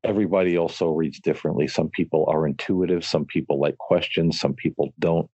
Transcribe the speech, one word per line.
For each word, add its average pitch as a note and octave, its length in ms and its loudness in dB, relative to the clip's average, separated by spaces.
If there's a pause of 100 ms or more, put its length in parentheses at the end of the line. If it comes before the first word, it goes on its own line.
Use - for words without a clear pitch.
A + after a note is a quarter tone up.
everybody F#2 540 2
also E2+ 320 0
reads D#2 300 -2
differently. D2+ 480 0
Some D#2+ 220 -2
people D#2 380 0
are D#2 180 2
intuitive. F2 600 0
Some D2+ 200 0
people D2 340 -2
like C#2+ 180 0
questions. E2 640 0
Some - 140 0
people - 460 -4
don't. E2 360 0